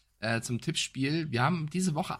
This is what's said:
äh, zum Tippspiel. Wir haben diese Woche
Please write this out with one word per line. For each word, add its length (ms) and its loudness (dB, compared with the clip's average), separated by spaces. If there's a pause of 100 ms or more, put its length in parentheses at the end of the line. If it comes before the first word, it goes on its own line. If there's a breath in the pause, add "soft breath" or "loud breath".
(180 loud breath)
äh, 220 0
zum 200 -2
Tippspiel. 720 -2
Wir 120 2
haben 300 2
diese 220 2
Woche 260 -2